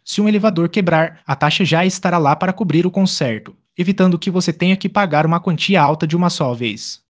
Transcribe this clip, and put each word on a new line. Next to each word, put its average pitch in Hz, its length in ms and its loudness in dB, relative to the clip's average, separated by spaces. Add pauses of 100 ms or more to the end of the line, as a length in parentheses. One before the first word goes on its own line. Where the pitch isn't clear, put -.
se - 160 -4
um 208 80 2
elevador 202 400 0
quebrar, 165 580 0
a 143 80 -4
taxa 151 300 0
já 165 220 2
estará 180 320 0
lá 151 180 2
para 185 160 -2
cobrir 170 340 0
o 185 60 0
conserto, 151 640 -2 (220)
evitando 185 420 2
que 196 100 -6
você 175 220 0
tenha 180 240 0
que 190 140 -6
pagar 156 360 0
uma 165 140 0
quantia 170 420 0
alta 156 240 2
de 160 120 0
uma 175 120 2
só 135 240 -2
vez. 117 460 -8 (140)